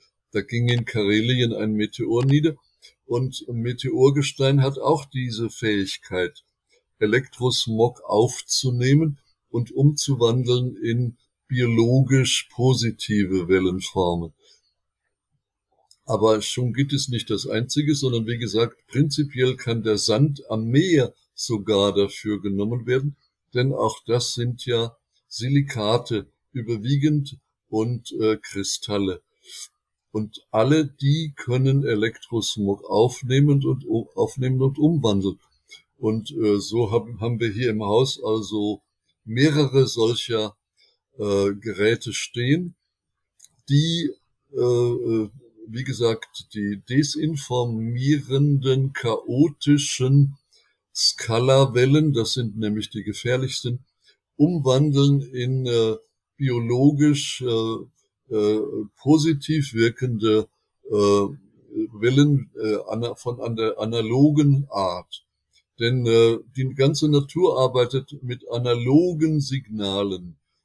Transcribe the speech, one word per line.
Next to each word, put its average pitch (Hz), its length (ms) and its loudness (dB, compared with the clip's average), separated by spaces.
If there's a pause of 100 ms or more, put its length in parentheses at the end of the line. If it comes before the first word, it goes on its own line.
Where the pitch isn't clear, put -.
(320)
Da 104 100 -2
ging 120 260 -2
in 120 160 0
Karelien 113 680 0
ein 107 220 -2
Meteor 110 500 -2
nieder 151 320 2 (500)
und - 420 -4
Meteorgestein 135 1120 2
hat 135 160 0
auch 147 260 0
diese 117 460 -6
Fähigkeit, 95 960 -4 (540)
Elektrosmog 120 1040 -2
aufzunehmen 127 1160 0 (280)
und 120 220 -4
umzuwandeln 123 1080 0
in 120 400 -4 (300)
biologisch 123 1040 2
positive 107 960 0
Wellenformen. 92 840 0 (1700)
Aber 110 380 2
Shungit 127 500 -2
ist 135 180 -2
nicht 117 200 -6
das 101 180 -4
einzige, 143 460 -2
sondern 120 320 -2
wie 117 120 -6
gesagt, 113 500 -2
prinzipiell 139 680 0
kann 117 280 -4
der 107 140 0
Sand 139 520 0
am 110 160 -4
Meer 143 480 2 (200)
sogar 101 600 0
dafür 101 480 -2
genommen 104 440 -4
werden, 135 300 -2 (360)
denn 127 200 0
auch 110 340 -2
das 117 280 -2
sind 120 300 -6
ja 117 320 -2 (300)
Silikate 120 1040 -2 (220)
überwiegend 139 840 -2 (320)
und, 113 440 -4
äh, 110 240 0
Kristalle. 98 840 -6 (880)
Und 107 380 -10
alle 139 360 2
die 147 500 -2
können 131 480 0
Elektrosmog 107 1000 -4
aufnehmen 131 800 2
und 135 200 -2
u-, 113 300 -4
aufnehmen 127 480 -2
und 139 160 0
umwandeln. 110 640 0 (560)
Und, 110 360 -4
äh, 104 260 2
so 107 320 -2
haben, 110 300 -2
haben 117 180 -4
wir 113 120 -2
hier 117 200 -2
im 107 140 -2
Haus 120 380 2
also 107 600 -2 (420)
mehrere 135 640 2
solcher, 113 680 -2 (640)
äh, 101 360 0
Geräte 107 580 -2
stehen, 156 600 -2 (960)
die, 160 420 0 (420)
äh, 131 80 -4
äh, 120 720 0 (360)
wie 117 180 -10
gesagt, 113 720 -6
die 101 340 -6
desinformierenden, 135 2000 0
chaotischen 139 1400 0 (560)
Skalawellen, 135 1200 2
das 113 200 -2
sind 113 260 -4
nämlich 107 320 -4
die 104 140 -10
gefährlichsten, 123 800 -4 (500)
umwandeln 143 880 4
in, 131 460 -4
äh, 113 280 2 (420)
biologisch, 135 1080 2
äh, 113 340 -2 (580)
äh, 107 260 2 (360)
positiv 151 800 2
wirkende, 113 720 0 (400)
äh, 113 40 -10
Wellen, 110 1600 0 (100)
äh, 107 180 -2 (100)
ana-, 113 260 -6
von 120 260 -8
an 117 160 -6
der 110 220 -4
analogen 135 920 2
Art. 92 540 -6 (540)
Denn, 120 280 0
äh, 113 320 6 (180)
die 131 180 -4
ganze 143 340 2
Natur 147 520 2
arbeitet 127 640 -2
mit 123 280 -10
analogen 143 880 2
Signalen. 101 960 -4 (280)